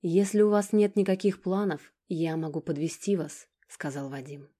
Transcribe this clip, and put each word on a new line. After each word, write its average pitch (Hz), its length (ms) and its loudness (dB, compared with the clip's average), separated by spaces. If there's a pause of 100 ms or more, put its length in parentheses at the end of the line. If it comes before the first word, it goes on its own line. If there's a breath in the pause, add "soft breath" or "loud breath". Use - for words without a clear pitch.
"Если 190 400 2
у 208 80 6
вас 208 240 2
нет 208 220 4
никаких 190 460 2
планов, 190 520 -4 (140)
я 160 300 -2
могу 160 240 -4
подвезти 160 540 -2
вас", 151 320 -6 (200)
сказал 139 420 -8
Вадим. 139 400 -12 (100)